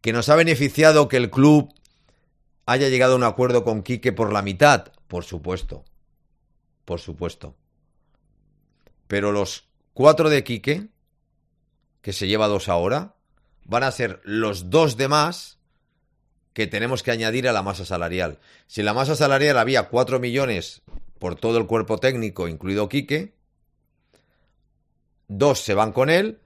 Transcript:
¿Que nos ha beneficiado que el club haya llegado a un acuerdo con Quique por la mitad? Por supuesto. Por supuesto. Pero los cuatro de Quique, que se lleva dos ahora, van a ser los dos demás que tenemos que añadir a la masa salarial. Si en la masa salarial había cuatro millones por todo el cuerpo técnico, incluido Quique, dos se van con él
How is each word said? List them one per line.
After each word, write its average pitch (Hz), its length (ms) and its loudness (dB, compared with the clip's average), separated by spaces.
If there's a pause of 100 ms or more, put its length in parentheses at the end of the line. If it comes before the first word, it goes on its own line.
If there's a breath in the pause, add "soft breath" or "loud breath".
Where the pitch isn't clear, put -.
¿Que 113 120 -4
nos 117 160 -2
ha 151 80 8
beneficiado 151 720 4
que 135 80 0
el 120 120 0
club 143 460 6 (920)
haya 135 220 0
llegado 127 240 4
a 127 40 4
un 123 80 0
acuerdo 120 380 2
con 107 200 -2
Quique 123 300 -4
por 107 200 -2
la 101 100 0
mitad? 101 500 2 (140)
Por 90 180 -8
supuesto. 90 600 -10 (1000)
Por 87 140 -8
supuesto. 80 580 -12 (1500)
Pero 101 260 -2
los 101 360 -4 (240)
cuatro 156 380 4
de 143 140 0
Quique, 151 440 -6 (1120)
que 101 120 -10
se 98 140 -6
lleva 107 220 2
dos 101 200 -2
ahora, 101 460 -2 (500)
van 120 200 -2
a 131 80 0
ser 104 320 -6
los 104 460 -4
dos 147 260 2
demás 147 640 -2 (920)
que 107 140 -4
tenemos 117 360 -4
que 123 100 -4
añadir 117 360 -2
a 123 40 0
la 101 100 0
masa 95 220 -6
salarial. 87 540 -6 (280 soft breath)
Si - 140 -10
en 104 60 0
la 104 80 0
masa 135 200 -2
salarial 143 420 2
había 117 320 2
cuatro 123 300 0
millones 123 640 -4 (360)
por 90 180 -8
todo 117 220 0
el 110 80 -2
cuerpo 110 320 -2
técnico, 110 500 -4
incluido 95 400 -4
Quique, 143 460 -6 (1900)
dos 123 320 0
se 104 140 -2
van 107 180 0
con 131 180 0
él 202 360 0